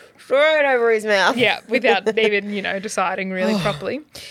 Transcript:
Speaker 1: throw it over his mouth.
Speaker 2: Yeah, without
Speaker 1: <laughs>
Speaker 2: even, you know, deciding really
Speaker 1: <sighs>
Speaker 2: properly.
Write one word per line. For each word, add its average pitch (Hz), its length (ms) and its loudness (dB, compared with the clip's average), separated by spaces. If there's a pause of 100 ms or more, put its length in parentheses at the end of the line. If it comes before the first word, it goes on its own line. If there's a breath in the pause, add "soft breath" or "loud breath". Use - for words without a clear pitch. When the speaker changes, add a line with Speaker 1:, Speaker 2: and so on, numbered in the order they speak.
(180 loud breath)
Speaker 1:
throw 302 400 2
it 285 60 2
over 240 260 2
his 214 140 2
mouth. 208 320 2
Speaker 2:
Yeah, 214 320 2
without 214 400 0 (100)
Speaker 1:
<laughs> 220 80 2
Speaker 2:
even, 208 240 -2
you 202 120 -4
know, 190 160 -4
deciding 190 520 -4
really 185 280 0
Speaker 1:
<sighs> - 20 -2
Speaker 2:
properly. 196 400 -4 (300 loud breath)